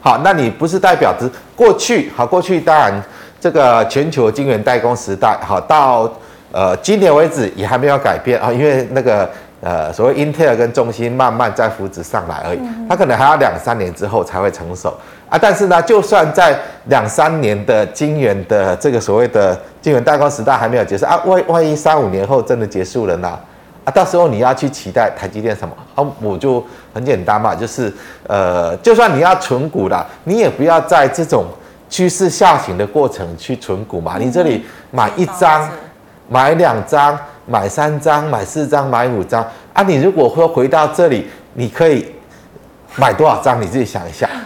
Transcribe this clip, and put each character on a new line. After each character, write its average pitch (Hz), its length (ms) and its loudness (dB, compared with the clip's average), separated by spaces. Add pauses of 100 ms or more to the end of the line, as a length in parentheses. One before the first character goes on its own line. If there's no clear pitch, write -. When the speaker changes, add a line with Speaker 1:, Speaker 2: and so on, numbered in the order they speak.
Speaker 1:
好， 123 220 4
那 190 100 4
你 143 160 2
不 156 200 -4
是 185 100 -2
代 185 160 4
表 104 240 2
只 120 100 -4 (280)
过 233 200 6
去， - 380 -2
好， 120 100 -2
过 180 160 0
去 175 200 -2
当 160 160 2
然 101 260 2 (380)
这 - 100 0
个 123 380 4
全 143 200 -2
球 127 220 2
晶 139 160 -4
圆 110 160 0
代 123 160 0
工 120 160 0
时 98 220 -6
代， 107 280 2
好， 95 160 -2
到， 131 480 2 (440)
呃， 90 240 0
今 202 240 0
年 180 120 4
为 156 160 4
止 120 280 -4
也 98 100 -6
还 120 100 -2
没 135 120 0
有 139 100 2
改 98 180 0
变 120 240 -2
啊， 120 120 -2
因 123 120 0
为 131 280 2
那 131 100 0
个， 104 260 2 (320)
呃， 82 320 -4
所 110 140 0
谓 139 80 4
英 147 180 -2
特 156 160 2
尔 120 60 2
跟 117 180 0
中 117 200 0
芯 120 180 -4
慢 127 220 0
慢 113 200 -2
在 113 160 0
扶 98 200 -8
植 87 120 -12
上 87 280 -6
来 80 180 -8
而 - 80 -4
已， - 60 -6
Speaker 2:
嗯 247 60 -10
哼。 - 220 -10
Speaker 1:
它 180 60 0
可 175 120 2
能 120 120 0
还 131 60 4
要 147 100 6
两 135 240 2
三 117 180 -4
年 92 160 -4
之 101 140 -6
后 101 160 0
才 90 180 -6
会 98 80 0
成 87 280 -8
熟。 - 200 -6 (320)
啊， 165 80 -2
但 202 160 4
是 202 140 0
呢， 175 160 4
就 214 180 4
算 165 320 2
在 170 240 4 (280)
两 120 220 2
三 156 340 0
年 104 260 -2
的 107 200 2
晶 151 340 -4
圆 98 260 0
的 95 300 0
这 139 160 0
个 117 80 0
所 101 160 0
谓 120 100 4
的 98 340 0 (220)
晶 156 100 0
圆 123 100 2
代 151 140 2
工 143 140 2
时 - 100 -10
代 127 160 2
还 117 120 -2
没 120 80 0
有 110 80 2
结 98 120 -4
束 - 80 0
啊， 165 220 0
万， 185 220 2
万 165 180 2
一 151 80 0
三 156 260 2
五 110 100 0
年 95 140 -2
后 131 160 2
真 120 180 -2
的 110 60 -2
结 95 200 -4
束 113 220 -4
了 87 100 0
呢？ 87 220 -6 (460)
啊， 135 60 -4
到 185 140 4
时 - 120 -2
候 175 120 4
你 110 100 -2
要 127 160 2
去 135 140 -4
期 98 220 -10
待 110 200 0
台 - 180 -10
积 107 140 -10
电 110 120 -2
什 92 140 -10
么？ - 60 -14 (200)
啊， 143 120 0 (160)
我 107 140 -4
就 127 280 -2 (300)
很 117 100 -8
简 120 180 -2
单 107 180 0
嘛， 113 140 0
就 107 120 -6
是， 110 260 -6 (340)
呃， 90 520 0
就 226 160 4
算 214 200 4
你 135 60 0
要 180 160 4
存 135 320 -4
股 98 200 -4
啦， 90 180 -4 (180)
你 196 140 -2
也 202 100 2
不 127 140 -4
要 165 180 4
在 156 260 2
这 160 180 -2
种 117 220 0 (440)
趋 185 180 0
势 175 220 0
下 175 260 4
行 95 220 -6
的 104 80 -2
过 143 220 0
程 92 180 -8 (100)
去 - 200 -8
存 101 280 -8
股 87 160 -8
嘛。 82 160 -8
Speaker 2:
嗯。 110 100 -4
Speaker 1:
你 123 60 -2
这 175 100 0
里 131 220 0 (260)
买 113 240 0
一 180 120 0 (120)
张， 156 260 4
Speaker 2:
嗯。 156 60 -8 (580)
Speaker 1:
买 131 260 2
两 165 200 2 (120)
张， 147 320 2 (280)
买 104 220 -2
三 151 320 -2
张， 147 240 0
买 127 180 -4
四 147 240 -6
张， 139 220 0
买 123 180 0
五 117 160 -2
张 113 240 -2 (280)
啊， 196 80 2
你 190 140 2
如 160 140 4
果 160 160 2
会 165 200 2
回 135 200 0
到 151 220 2
这 170 200 2
里， 120 180 -2 (260)
你 120 160 -6
可 - 180 0
以 135 280 0 (840)
买 127 160 2
多 151 160 2
少 107 140 0
张？ 123 180 0
你 104 60 -4
自 101 120 -4
己 120 60 0
想 90 240 -10
一 82 40 -14
下。 - 140 -4 (200)